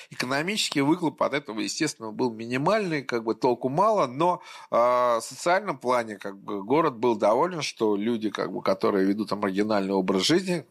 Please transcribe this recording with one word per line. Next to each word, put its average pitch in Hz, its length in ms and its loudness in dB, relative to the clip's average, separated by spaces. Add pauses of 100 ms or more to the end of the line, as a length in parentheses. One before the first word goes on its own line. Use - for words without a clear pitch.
Экономический 147 720 -2
выхлоп 156 420 0
от 107 100 -2
этого, 110 260 -4
естественно, 110 520 -4
был 120 200 -2
минимальный, 143 720 0
как 117 220 -4
бы 110 100 0
толку 123 340 0
мало, 185 380 4
но, 165 340 0 (300)
э, 117 40 0
в 120 460 4
социальном 175 560 -2
плане, 117 400 -2
как 98 200 -12
бы, 101 260 -8
город 139 340 2
был 117 200 2
доволен, 147 460 2
что 107 340 0
люди, 110 320 -2
как 95 240 -6
бы, 98 80 -6
которые 98 440 2
ведут 101 240 0
там 104 120 -4
маргинальный 98 520 0
образ 95 300 2
жизни, 175 480 0